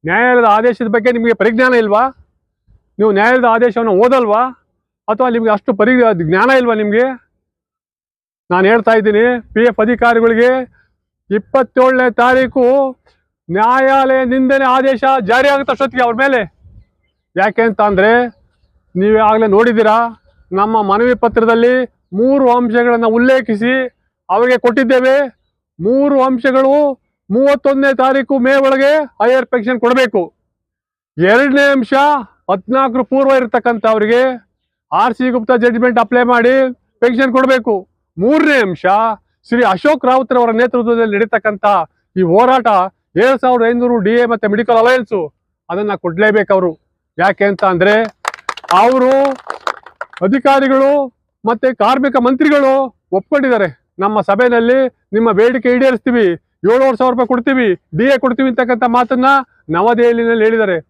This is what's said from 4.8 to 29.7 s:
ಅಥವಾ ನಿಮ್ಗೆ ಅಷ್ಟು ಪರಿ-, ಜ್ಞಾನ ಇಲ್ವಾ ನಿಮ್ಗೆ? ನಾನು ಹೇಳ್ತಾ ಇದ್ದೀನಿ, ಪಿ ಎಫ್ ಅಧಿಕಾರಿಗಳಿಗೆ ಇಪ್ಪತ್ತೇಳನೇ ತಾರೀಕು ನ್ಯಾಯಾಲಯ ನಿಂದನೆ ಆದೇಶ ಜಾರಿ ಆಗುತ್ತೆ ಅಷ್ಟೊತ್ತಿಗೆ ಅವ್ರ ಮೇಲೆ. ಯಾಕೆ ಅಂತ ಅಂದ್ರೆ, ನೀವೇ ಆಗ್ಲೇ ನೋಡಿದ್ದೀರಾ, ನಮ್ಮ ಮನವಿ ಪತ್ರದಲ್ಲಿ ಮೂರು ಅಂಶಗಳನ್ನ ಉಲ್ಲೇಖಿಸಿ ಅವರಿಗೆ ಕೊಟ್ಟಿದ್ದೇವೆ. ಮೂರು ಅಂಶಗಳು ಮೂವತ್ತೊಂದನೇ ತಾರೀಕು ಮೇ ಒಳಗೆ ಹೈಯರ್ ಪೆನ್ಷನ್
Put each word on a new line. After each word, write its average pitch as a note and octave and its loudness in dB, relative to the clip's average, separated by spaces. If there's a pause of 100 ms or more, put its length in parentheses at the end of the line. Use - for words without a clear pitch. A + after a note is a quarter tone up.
ಅಥವಾ A#3 0
ನಿಮ್ಗೆ A3+ -2
ಅಷ್ಟು A3 -2
ಪರಿ-, A3 2
ಜ್ಞಾನ F#3+ 0
ಇಲ್ವಾ B3+ 2
ನಿಮ್ಗೆ? A3 -4 (1200)
ನಾನು F#3 2
ಹೇಳ್ತಾ A3+ 2
ಇದ್ದೀನಿ, A3 0
ಪಿ G#3+ 0
ಎಫ್ A#3 0
ಅಧಿಕಾರಿಗಳಿಗೆ A#3 2 (720)
ಇಪ್ಪತ್ತೇಳನೇ B3+ 0
ತಾರೀಕು B3+ 0 (600)
ನ್ಯಾಯಾಲಯ C4 0
ನಿಂದನೆ C4 0
ಆದೇಶ C4 0 (180)
ಜಾರಿ A#3+ 0
ಆಗುತ್ತೆ C#4 -2
ಅಷ್ಟೊತ್ತಿಗೆ B3+ -4
ಅವ್ರ A#3 -2
ಮೇಲೆ. B3+ -2 (840)
ಯಾಕೆ G3+ 0
ಅಂತ A3+ 0
ಅಂದ್ರೆ, G#3 2 (680)
ನೀವೇ G#3 2
ಆಗ್ಲೇ A3 2
ನೋಡಿದ್ದೀರಾ, A3 2 (360)
ನಮ್ಮ G#3 0
ಮನವಿ A#3+ 2
ಪತ್ರದಲ್ಲಿ A#3 0 (280)
ಮೂರು B3 2
ಅಂಶಗಳನ್ನ A#3+ 0
ಉಲ್ಲೇಖಿಸಿ A#3+ 0 (420)
ಅವರಿಗೆ A#3+ 0
ಕೊಟ್ಟಿದ್ದೇವೆ. C4 0 (520)
ಮೂರು C4+ 0
ಅಂಶಗಳು C4+ 0 (380)
ಮೂವತ್ತೊಂದನೇ C#4 0
ತಾರೀಕು C4+ 0
ಮೇ C4 2
ಒಳಗೆ C#4 2
ಹೈಯರ್ B3+ -2
ಪೆನ್ಷನ್ B3 -4